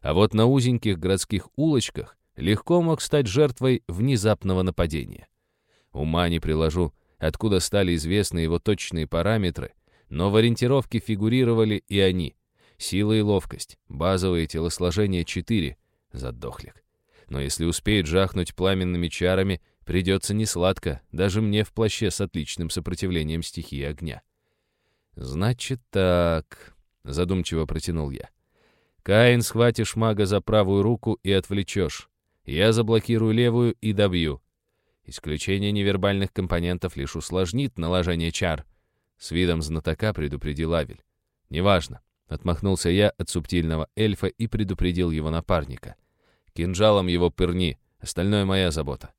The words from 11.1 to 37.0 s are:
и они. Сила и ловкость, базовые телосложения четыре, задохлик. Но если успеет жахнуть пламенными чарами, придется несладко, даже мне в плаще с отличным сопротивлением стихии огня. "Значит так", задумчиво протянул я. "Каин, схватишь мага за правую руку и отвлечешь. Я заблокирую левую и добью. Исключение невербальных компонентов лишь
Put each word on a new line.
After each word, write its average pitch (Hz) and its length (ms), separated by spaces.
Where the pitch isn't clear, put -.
и 98 120
они. 92 380
Сила 104 340
и 110 100
ловкость, - 560
базовые 87 580
телосложения 87 760
четыре, 90 500
задохлик. 62 680
Но 69 120
если 69 260
успеет 90 420
жахнуть 90 480
пламенными 90 520
чарами, 95 540
придется 92 480
несладко, 92 680
даже 95 300
мне 104 220
в - 100
плаще 110 360
с - 120
отличным 85 480
сопротивлением 85 760
стихии 69 400
огня. 76 380
"Значит 107 720
так", 87 880
задумчиво 85 640
протянул 80 440
я. - 200
"Каин, 117 380
схватишь 113 540
мага 110 300
за 98 160
правую 101 420
руку 110 400
и 95 80
отвлечешь. 95 800
Я 90 260
заблокирую 110 640
левую 120 480
и 107 120
добью. 90 480
Исключение 98 640
невербальных 98 600
компонентов 87 640
лишь 69 200